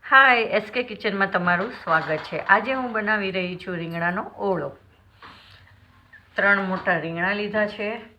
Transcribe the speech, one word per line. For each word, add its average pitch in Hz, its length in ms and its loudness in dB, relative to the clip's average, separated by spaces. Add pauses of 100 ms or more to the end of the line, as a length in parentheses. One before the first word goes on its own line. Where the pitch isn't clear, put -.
(100)
હાય, 262 340 8 (140)
એસ 214 120 -4
કે 247 180 -2
કિચનમાં 196 440 -2
તમારું 180 400 0 (120)
સ્વાગત 156 440 0
છે. 160 100 -6 (160)
આજે 262 200 0
હું 254 180 -4
બનાવી 208 440 -2
રહી 180 260 -4
છું 185 180 -8
રીંગણાનો 170 420 -2 (260)
ઓળો. 160 200 -2 (1700)
ત્રણ 196 340 4
મોટા 185 320 0
રીંગણા 170 400 -2
લીધા 208 260 0
છે 208 220 -6 (300)